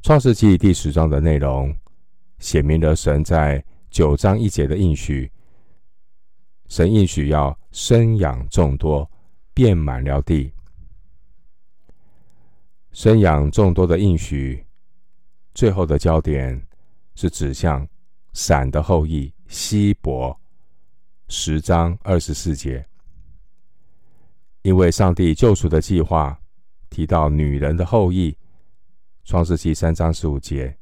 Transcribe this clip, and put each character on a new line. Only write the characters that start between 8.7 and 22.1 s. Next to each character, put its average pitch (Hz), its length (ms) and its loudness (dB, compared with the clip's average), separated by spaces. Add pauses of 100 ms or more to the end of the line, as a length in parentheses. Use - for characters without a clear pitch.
多， 73 300 -2 (460)
遍 107 240 4
满 65 260 -4
了 69 200 0
地。 73 280 0 (2500)
生 110 260 4
养 73 320 4
众 98 200 2
多 90 140 2
的 85 140 2
应 95 180 2
许， 67 460 -6 (920)
最 113 180 2
后 92 140 0
的 76 120 0
焦 80 240 2
点 65 400 -4 (540)
是 90 160 -4
指 - 200 -6
向 73 360 -2 (460)
闪 67 360 0
的 76 140 -2
后 78 240 0
裔 71 260 -6 (140)
希 104 480 -2
伯， 64 440 -8 (880)
十 78 320 -4
章 85 440 0
二 92 160 0